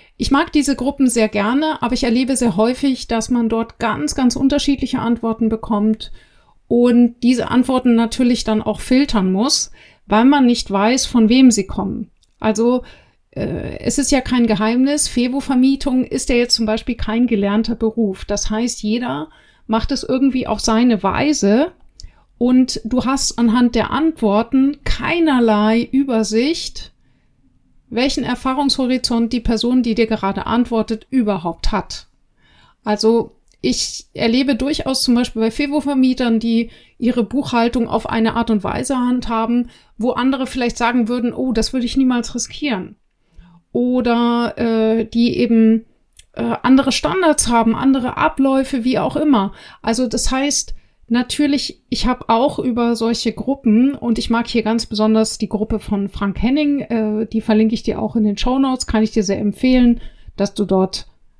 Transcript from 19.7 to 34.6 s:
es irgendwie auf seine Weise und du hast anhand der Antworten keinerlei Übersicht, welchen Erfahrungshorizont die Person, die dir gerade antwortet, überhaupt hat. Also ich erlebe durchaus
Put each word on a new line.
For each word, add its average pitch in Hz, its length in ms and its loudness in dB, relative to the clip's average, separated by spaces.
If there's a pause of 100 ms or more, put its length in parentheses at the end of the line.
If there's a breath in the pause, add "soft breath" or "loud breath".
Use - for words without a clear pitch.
es 269 140 -4
irgendwie 254 420 0
auf 208 140 -4
seine 226 420 2
Weise 269 680 0 (680 soft breath)
und 254 460 2
du 247 200 -2
hast 262 320 -2
anhand 240 380 2
der - 160 0
Antworten 262 920 0
keinerlei 240 1080 2
Übersicht, 254 1040 -2 (960)
welchen 254 340 -2
Erfahrungshorizont 247 1120 -2
die 247 80 -2
Person, 233 420 0
die 226 140 -2
dir 233 100 2
gerade 202 400 -4
antwortet, 226 640 -2
überhaupt 196 600 0
hat. - 340 -6 (800 soft breath)
Also 220 480 0 (300)
ich - 520 -4
erlebe 254 400 0
durchaus 262 480 -4